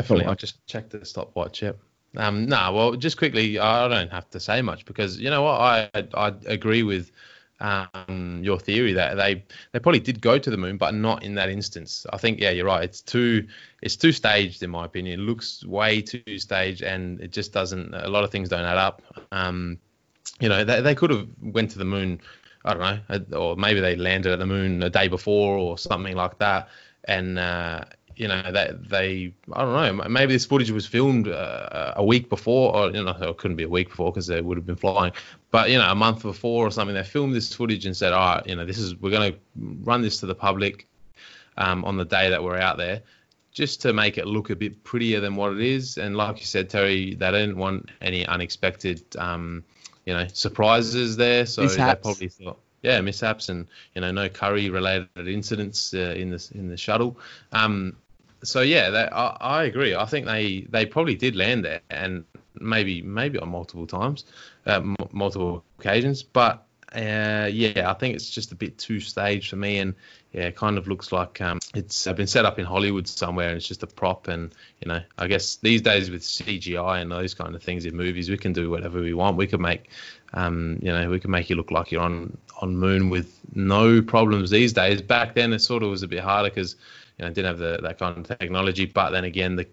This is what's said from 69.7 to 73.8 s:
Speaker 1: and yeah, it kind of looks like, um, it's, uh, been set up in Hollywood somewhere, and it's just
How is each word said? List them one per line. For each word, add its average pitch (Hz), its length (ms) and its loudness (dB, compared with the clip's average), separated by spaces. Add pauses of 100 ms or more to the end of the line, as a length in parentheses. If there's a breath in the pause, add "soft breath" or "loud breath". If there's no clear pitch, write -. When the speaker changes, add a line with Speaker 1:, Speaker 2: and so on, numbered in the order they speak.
Speaker 1:
and 95 160 -2 (380 soft breath)
yeah, 92 140 -6
it 85 100 -6
kind 104 200 0
of 90 120 -4
looks - 240 -6
like, 90 280 -2
um, 85 200 -2 (120)
it's, - 360 -4
uh, 92 60 0
been 101 120 -2
set 113 180 4
up 98 140 2
in 92 60 -2
Hollywood 98 420 -2
somewhere, 87 440 -4
and 85 80 -4
it's - 100 -8
just - 160 -12